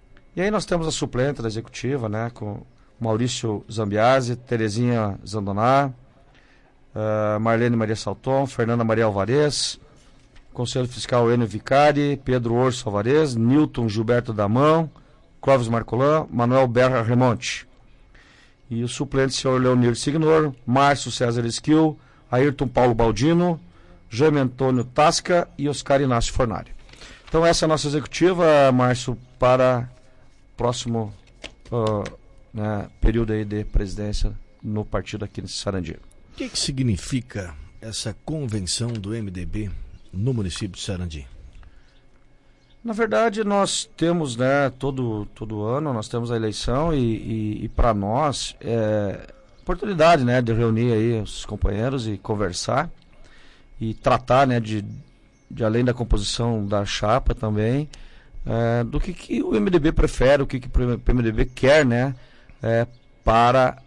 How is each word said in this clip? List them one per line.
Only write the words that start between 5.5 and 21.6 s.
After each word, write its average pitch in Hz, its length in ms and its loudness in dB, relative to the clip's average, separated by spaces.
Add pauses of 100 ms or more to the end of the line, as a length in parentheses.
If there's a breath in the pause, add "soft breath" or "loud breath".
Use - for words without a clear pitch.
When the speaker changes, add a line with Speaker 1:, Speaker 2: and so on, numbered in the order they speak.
Speaker 1:
eh, 107 440 -2
Marlene 117 380 2
Maria 110 180 0
Salton, 131 520 -2
Fernanda 117 360 -2
Maria 113 220 2
Alvarez, 110 760 0 (720 soft breath)
Conselho 123 360 -4
Fiscal 120 420 0
Enio 120 160 2
Vicari, 143 800 2
Pedro 120 300 0
Orso 123 340 0
Alvarez, 123 480 2
Newton 127 520 2
Gilberto 113 440 0
Damão, 135 580 2 (500 soft breath)
Clóvis 127 280 4
Marcolan, 123 640 0
Manuel 127 360 4
Berra 127 340 2
Remonte. 120 640 0 (1040 soft breath)
E 117 120 -4
o 120 60 -4
suplente, 135 440 -2
senhor 131 260 0
Leonir 123 380 4
Signor, 156 560 2 (140)
Márcio 135 460 2
César 120 340 -2
Esquil, 156 520 2 (320 soft breath)